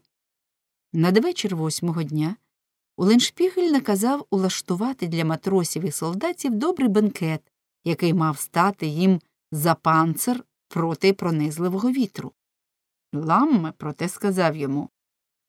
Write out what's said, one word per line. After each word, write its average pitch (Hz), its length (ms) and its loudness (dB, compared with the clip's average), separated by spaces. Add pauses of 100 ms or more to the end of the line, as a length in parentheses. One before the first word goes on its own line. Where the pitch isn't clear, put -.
(920)
Надвечір 196 640 2
восьмого 160 480 -2
дня 156 320 -2 (600)
Уленшпігель 330 760 2
наказав 254 580 0
улаштувати 190 800 -2
для 165 180 -2
матросів 165 600 0
і 156 60 -4
солдатів 226 640 -4
добрий 269 340 0
бенкет, 190 640 0 (320)
який 165 300 0
мав 160 260 0
стати 180 480 -2
їм 175 340 2 (300)
за 156 240 2
панцир 165 680 0 (240)
проти 165 460 0
пронизливого 175 800 -2
вітру. 254 400 -4 (840)
Ламме, 170 640 2
проте, 151 320 -6
сказав 180 460 0
йому: 143 340 -4 (600)